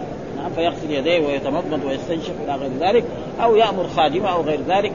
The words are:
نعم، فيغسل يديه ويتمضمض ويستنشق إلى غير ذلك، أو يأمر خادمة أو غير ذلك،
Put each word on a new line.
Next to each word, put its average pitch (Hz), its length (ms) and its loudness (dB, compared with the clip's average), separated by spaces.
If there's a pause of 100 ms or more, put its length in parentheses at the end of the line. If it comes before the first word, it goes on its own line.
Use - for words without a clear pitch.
(380)
نعم، 160 180 -6
فيغسل 160 360 -2
يديه 151 360 2
ويتمضمض 143 580 -2
ويستنشق 165 480 -4 (120)
إلى 139 100 -2
غير 135 240 -4
ذلك، 196 240 4 (400)
أو 233 120 6
يأمر 196 320 4
خادمة 175 420 2
أو 175 120 2
غير 147 260 0
ذلك، 196 280 2